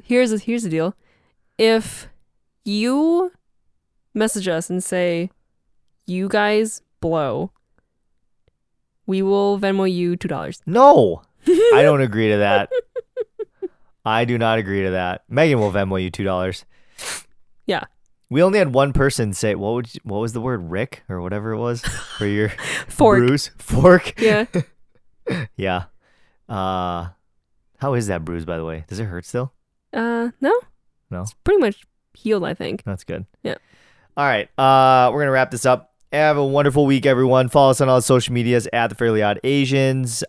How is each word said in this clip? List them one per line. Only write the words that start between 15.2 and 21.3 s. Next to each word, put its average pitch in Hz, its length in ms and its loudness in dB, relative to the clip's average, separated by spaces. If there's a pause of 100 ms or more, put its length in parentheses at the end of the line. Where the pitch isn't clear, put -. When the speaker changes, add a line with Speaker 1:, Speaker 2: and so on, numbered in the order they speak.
Speaker 2:
Megan 139 300 2
will 104 140 2
Venmo 95 280 -2
you 92 100 -4
two 98 140 -8
dollars. 92 400 -4 (1000)
Speaker 1:
Yeah. 180 180 -4 (460)
Speaker 2:
We 147 120 2
only 190 160 4
had 143 160 2
one 139 180 2
person 127 400 0
say, 104 220 -2
what 101 180 -4
would 120 220 -6
you, - 100 -16
what 101 140 -6
was 113 160 -6
the 120 80 -4
word, 107 280 -6
Rick 101 380 -8
or 90 140 -8
whatever 104 300 -8